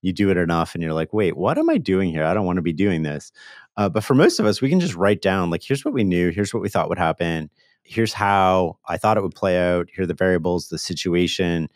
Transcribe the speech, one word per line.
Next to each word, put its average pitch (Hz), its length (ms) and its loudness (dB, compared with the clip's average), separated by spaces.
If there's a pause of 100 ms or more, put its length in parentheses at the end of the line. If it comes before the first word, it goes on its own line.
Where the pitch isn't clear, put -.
You 92 120 -2
do 98 180 0
it 95 60 2
enough 85 380 0
and 85 80 -6
you're 80 100 -4
like, 80 200 -2
Wait, 95 240 0
what 101 220 0
am 320 120 0
I 311 80 2
doing 95 320 0
here? 78 140 -2
I 80 100 2
don't 101 120 0
wanna 90 160 0
be 82 100 -2
doing 85 300 0
this. 76 300 -6 (440)
Uh, 101 120 0
but 104 160 -2
for - 100 0
most 180 260 4
of 127 60 2
us, 107 140 2
we 131 80 0
can 175 120 4
just 165 140 -2
write 95 280 2
down, 92 280 0
like, 85 120 -2
Here's 139 220 -4
what 302 100 -4
we 120 100 0
knew. 87 260 2
Here's 98 240 -4
what 110 80 -4
we 95 60 -4
thought 85 200 0
would 82 100 -2
happen. 82 520 -2 (340)
Here's 113 280 -2
how 92 680 2 (100)
I 85 80 -6
thought 110 200 2
it 107 60 0
would 90 120 -4
play 92 240 0
out. 90 340 0
Here 95 120 -4
are - 20 -2
the 87 80 -2
variables, 90 540 0
the 80 100 -10
situation. 85 960 -2